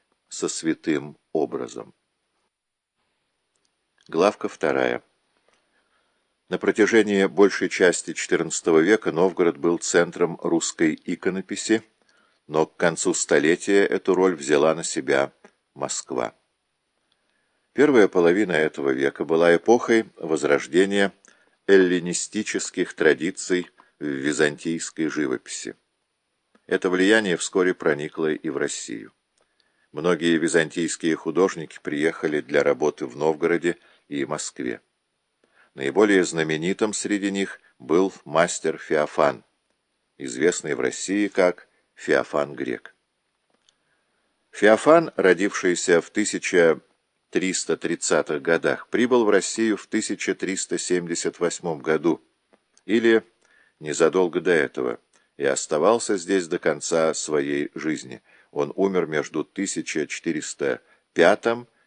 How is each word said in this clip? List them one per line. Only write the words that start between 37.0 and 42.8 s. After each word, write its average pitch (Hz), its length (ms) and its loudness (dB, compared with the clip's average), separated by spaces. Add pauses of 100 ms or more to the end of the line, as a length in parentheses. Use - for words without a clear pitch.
них 98 300 -6 (180)
был 92 340 0 (120)
мастер 80 540 -2
Феофан, 76 680 -2 (720)
известный 73 580 -2
в 60 60 -4
России 98 480 -4
как 90 400 0 (260)
Феофан 71 600 -2
Грек. 64 400 -10 (1600)